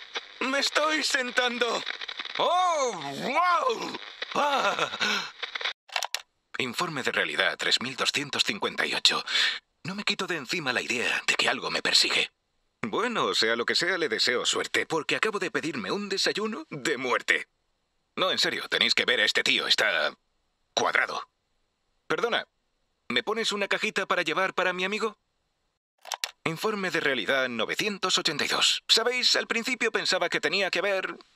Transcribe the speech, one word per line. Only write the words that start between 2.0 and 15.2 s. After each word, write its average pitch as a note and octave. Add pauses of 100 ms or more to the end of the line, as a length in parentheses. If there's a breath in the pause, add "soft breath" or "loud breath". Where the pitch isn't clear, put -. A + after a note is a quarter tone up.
¡Oh, D#4 (300)
wow! D#4 (360)
Ah. G3+ (1700 loud breath)
Informe C3+
de A2+
realidad F2
tres -
mil B2
doscientos C3
cincuenta G2+
y D2+
ocho. - (600 loud breath)
No F3+
me G3+
quito G3+
de F3
encima C#3+
la G#2
idea A2
de -
que -
algo G#2+
me D#2+
persigue. - (520)
Bueno, D#3+
sea A2+
lo A#2
que A#2
sea, F3
le E3
deseo A2
suerte, -
porque D3+
acabo G3+